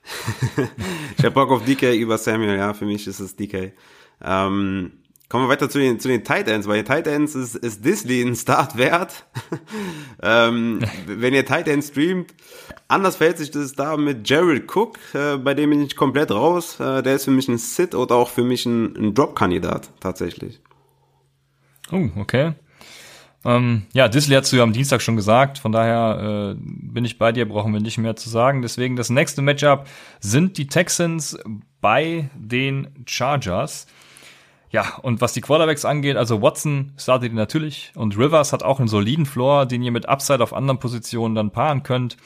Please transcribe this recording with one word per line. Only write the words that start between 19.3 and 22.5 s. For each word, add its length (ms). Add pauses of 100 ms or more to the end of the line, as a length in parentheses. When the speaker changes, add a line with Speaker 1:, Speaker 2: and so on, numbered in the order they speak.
Speaker 1:
tatsächlich. 640 (1300)
Speaker 2:
Oh, 160 (100)
okay. 360 (920)